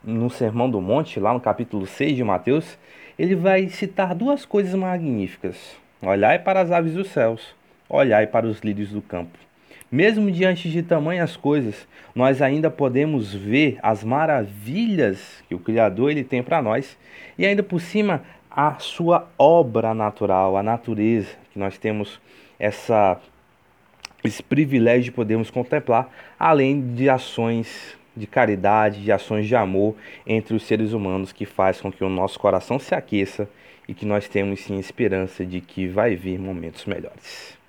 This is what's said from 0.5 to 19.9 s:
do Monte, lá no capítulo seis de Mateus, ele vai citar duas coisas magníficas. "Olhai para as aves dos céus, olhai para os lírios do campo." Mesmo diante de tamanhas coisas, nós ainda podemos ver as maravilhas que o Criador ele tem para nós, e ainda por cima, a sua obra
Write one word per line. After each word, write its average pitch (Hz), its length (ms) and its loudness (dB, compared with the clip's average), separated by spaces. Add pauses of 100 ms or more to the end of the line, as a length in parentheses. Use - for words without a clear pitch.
do 107 100 -2
Monte, 113 380 -2
lá 104 140 2
no 123 80 0
capítulo 110 460 -4
seis 143 280 -2
de 127 80 -2
Mateus, 120 560 0 (400)
ele 175 160 2
vai 190 340 2
citar 190 460 -4
duas 277 300 -2
coisas 190 300 -2
magníficas. 151 1000 -4 (240)
"Olhai 101 380 4
para 190 220 2
as 170 100 0
aves 165 240 0
dos 190 140 -4
céus, 113 460 -2 (340)
olhai 110 400 4
para 113 180 0
os 107 140 -4
lírios 104 300 -6
do 104 120 -8
campo." 87 360 -10 (540)
Mesmo 208 380 2
diante 175 380 0
de 165 140 -2
tamanhas 170 540 0
coisas, 143 500 -2 (280)
nós 131 280 4
ainda 147 260 2
podemos 139 640 0
ver 110 480 0
as 104 220 0
maravilhas 127 1500 -2
que 85 60 -6
o 90 40 -8
Criador 110 520 2
ele 147 140 -2
tem 127 180 -2
para 156 180 0
nós, 120 380 -4 (400)
e 180 80 2
ainda 202 160 2
por 185 180 -4
cima, 208 440 -2 (260)
a 147 300 0
sua - 480 0 (100)
obra 120 560 6